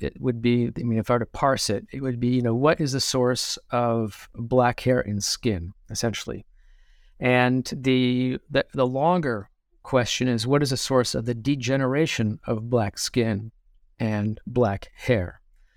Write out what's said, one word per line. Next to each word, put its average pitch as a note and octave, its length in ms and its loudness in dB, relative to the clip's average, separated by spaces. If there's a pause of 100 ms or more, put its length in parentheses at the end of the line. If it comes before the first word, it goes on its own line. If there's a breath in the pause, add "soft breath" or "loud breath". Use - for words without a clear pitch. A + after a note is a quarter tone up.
it - 200 -6
would A#2+ 220 -2
be, A#2+ 340 2
I C3 60 -6
mean, A#2 160 0
if A2 120 -2
I B2 40 4
were A#2+ 60 2
to A2 60 -4
parse - 440 0
it, G2+ 220 -4
it C3+ 80 -8
would C3 180 -4
be, A#2+ 100 0
you B2 140 2
know, A#2 140 2
what D3 240 4
is C#3+ 120 -2
the C3+ 80 -2
source B2 560 0 (140)
of A#2 640 -2
black A#2+ 460 2
hair B2+ 200 2
and G2+ 220 -2
skin, F#2 500 -4 (180)
essentially? - 560 -6 (760)
And B2+ 520 2
the, B2+ 640 0 (120)
the, C#3 220 2
the C3+ 140 2
longer C3+ 640 0 (360)
question B2 420 0
is, A#2 180 0
what C#3 160 4
is C#3 100 0
the D#3 60 -2
source - 380 2
of B2 100 -2
the A#2+ 100 -2
degeneration C3 1120 0
of A2+ 200 -2
black A2+ 300 0
skin A2+ 540 -2 (480)
and G#2+ 440 -2
black A#2+ 500 0
hair? - 460 -2 (360)